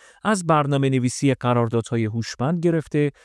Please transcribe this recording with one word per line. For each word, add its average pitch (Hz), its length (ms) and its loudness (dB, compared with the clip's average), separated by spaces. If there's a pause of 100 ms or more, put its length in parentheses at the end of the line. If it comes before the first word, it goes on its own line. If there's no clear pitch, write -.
(240)
از 190 240 -2
برنامه 143 420 2
نویسی 131 440 0
قراردادهای 117 720 0
هوشمند 123 540 -4
گرفته 156 520 0 (140)